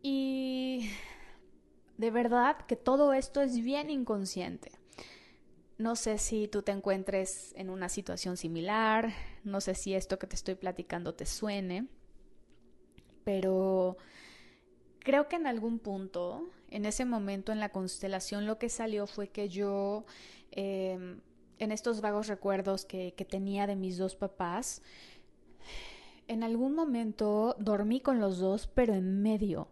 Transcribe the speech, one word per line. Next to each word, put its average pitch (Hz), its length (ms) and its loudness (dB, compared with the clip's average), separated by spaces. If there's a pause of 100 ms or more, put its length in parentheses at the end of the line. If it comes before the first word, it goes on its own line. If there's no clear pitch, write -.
Y 262 880 0 (1040)
de 226 140 2
verdad 240 560 6
que 233 100 2
todo 277 380 6
esto 269 260 2
es 247 220 4
bien 285 260 0
inconsciente. 196 840 -2 (1040)
No 226 180 0
sé 220 220 0
si 214 280 0
tú 208 160 -2
te 202 100 0
encuentres 190 840 -2
en 185 140 -6
una 185 180 -2
situación 185 480 -4
similar, 214 760 2 (300)
no 196 180 0
sé 190 140 0
si 190 200 -2
esto 190 240 0
que 190 80 -6
te 180 100 -4
estoy - 180 -2
platicando 175 600 -4
te - 120 -8
suene, 202 600 -2 (1400)
pero 190 720 2 (1040)
creo 285 280 4
que 349 80 -2
en 330 100 -2
algún 233 320 -2
punto, 196 720 -6 (200)
en 208 180 -4
ese 214 180 -2
momento 202 480 -2
en 214 80 -2
la 208 100 -2
constelación, 190 760 -4
lo 220 120 -2
que 233 100 -4
salió 214 380 -2
fue 202 220 -8
que 208 200 -4
yo, 202 580 -2 (460)
em, 190 680 -4 (380)
en 214 140 -2
estos 214 280 0
vagos 214 280 4
recuerdos 196 560 2
que, 185 320 -6
que 190 80 -6
tenía 196 420 0
de 202 100 0
mis 185 220 -2
dos 190 180 0
papás, 190 640 -4 (1500)
en 226 160 -2
algún 233 320 2
momento 233 840 2
dormí 214 420 2
con 254 200 4
los 190 180 2
dos, 190 280 2
pero 226 280 4
en 190 280 2
medio. 208 500 2